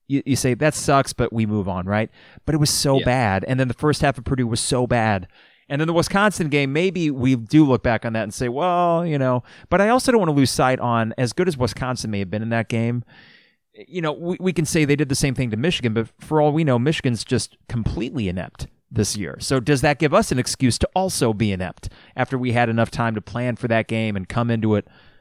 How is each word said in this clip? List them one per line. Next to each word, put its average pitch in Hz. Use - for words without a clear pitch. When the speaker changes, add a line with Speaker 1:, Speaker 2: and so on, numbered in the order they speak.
Speaker 1:
you, 139
you 135
say, 127
"That 143
sucks, 139
but -
we 113
move 104
on," 90
right? 104
But 151
it 156
was 147
so 135
Speaker 2:
Yeah. -
Speaker 1:
bad. 104
And 127
then 131
the 117
first 147
half 143
of 120
Purdue 127
was 113
so 127
bad 110
and 143
then 160
the 170
Wisconsin 185
game, 139
maybe 165
we 131
do 127
look 127
back 113
on 117
that 110
and 101
say, 127
"Well, 170
you 156
know," 127
but 180
I 202
also 254
don't 233
wanna 170
lose 139
sight 131
on, 113
as 123
good 180
as 170
Wisconsin 123
may 101
have 98
been 107
in 113
that 113
game, 117
you 180
know, 156
we, 170
we 185
can 156
say 160
they 143
did 143
the 135
same 135
thing 123
to 107
Michigan, 123
but 113
for 156
all 151
we 156
know, 131
Michigan's 127
just -
completely 120
inept 90
this 104
year. 87
So 135
does 131
that 147
give 151
us 214
an 131
excuse 120
to -
also 175
be 104
inept 92
after 127
we 123
had 120
enough 113
time 117
to 104
plan 120
for 127
that 113
game 110
and 92
come 120
into 110
it 104